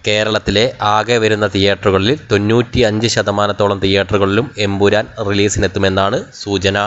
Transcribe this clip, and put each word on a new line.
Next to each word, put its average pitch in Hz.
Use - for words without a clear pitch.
കേരളത്തിലെ 107
ആകെ 107
വരുന്ന 107
തിയേറ്ററുകളിൽ 98
തൊണ്ണൂറ്റിയഞ്ച് 110
ശതമാനത്തോളം 101
തിയേറ്ററുകളിലും 98
എമ്പുരാൻ 101
റിലീസിനെത്തുമെന്നാണ് 101
സൂചന. 98